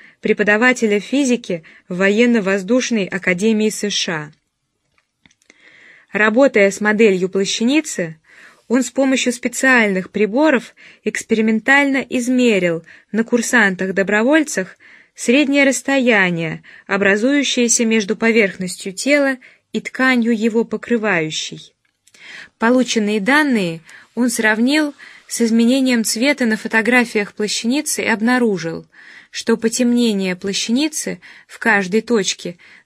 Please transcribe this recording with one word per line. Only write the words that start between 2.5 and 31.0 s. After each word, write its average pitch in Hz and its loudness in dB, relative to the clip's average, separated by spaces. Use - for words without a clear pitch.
академии 208 0
С 208 -6
Ш - -4
А. 151 -8
Работая 214 4
с 190 -6
моделью 202 2
плащаницы, 196 -2
он 247 0
с - -8
помощью 262 0
специальных 233 0
приборов 226 0
экспериментально 226 0
измерил 233 0
на 220 0
курсантах-добровольцах 208 0
среднее 277 2
расстояние, 202 0
образующееся 233 0
между 220 0
поверхностью 196 -2
тела 269 0
и 220 -4
тканью 240 0
его 220 0
покрывающей. 185 -4
Полученные 226 0
данные 214 0
он 240 0
сравнил 240 0
с - -6
изменением 233 2
цвета 262 -2
на 220 0
фотографиях 226 0
плащаницы 226 -4
и 202 -2
обнаружил, 208 -2
что - -2
потемнение 226 0
плащаницы 202 -4